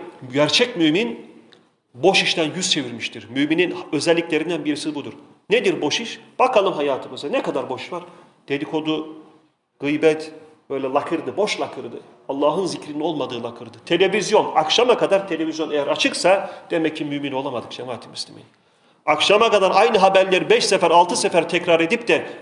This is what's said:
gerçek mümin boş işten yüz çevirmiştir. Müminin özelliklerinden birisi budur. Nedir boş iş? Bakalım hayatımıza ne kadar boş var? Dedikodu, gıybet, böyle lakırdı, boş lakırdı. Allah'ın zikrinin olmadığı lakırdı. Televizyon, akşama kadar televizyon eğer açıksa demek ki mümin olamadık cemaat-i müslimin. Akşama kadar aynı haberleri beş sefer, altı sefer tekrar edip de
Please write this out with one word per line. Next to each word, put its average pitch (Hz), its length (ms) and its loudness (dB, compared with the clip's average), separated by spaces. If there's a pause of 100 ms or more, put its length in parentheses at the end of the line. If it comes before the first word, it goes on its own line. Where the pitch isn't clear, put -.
(320)
gerçek 165 440 2
mümin 196 540 0 (640)
boş 160 280 2
işten 156 340 -2
yüz 180 140 -4
çevirmiştir. 117 600 -6
Müminin 151 460 0 (160)
özelliklerinden 160 720 0
birisi 147 300 -6
budur. 120 180 -10 (380)
Nedir 190 320 0
boş 165 180 -2
iş? - 200 -12 (180)
Bakalım 196 360 2
hayatımıza 139 540 -6
ne 262 140 -2
kadar 139 260 -4
boş 123 240 -10
var? 175 100 -10 (460)
Dedikodu, 156 600 -4 (720)
gıybet, 151 520 0 (380)
böyle 135 220 -4
lakırdı, 139 440 -2
boş 190 240 -2
lakırdı. 123 400 -10 (280)
Allah'ın 147 380 0
zikrinin 147 340 -8
olmadığı 131 420 -4
lakırdı. 117 440 -12
Televizyon, 185 680 2
akşama 226 420 4
kadar 196 320 2
televizyon 160 420 -4
eğer 147 160 -2
açıksa 165 640 2 (200)
demek 160 260 -2
ki 156 80 -8
mümin 143 280 -6
olamadık 131 380 -6
cemaat-i 123 380 -12
müslimin. - 360 -14 (600)
Akşama 208 440 4
kadar 190 240 4
aynı 220 240 6
haberleri 190 520 4
beş 226 140 4
sefer, 170 260 2
altı 180 260 6
sefer - 320 2
tekrar 170 320 2
edip 226 280 -2
de 143 180 2 (160)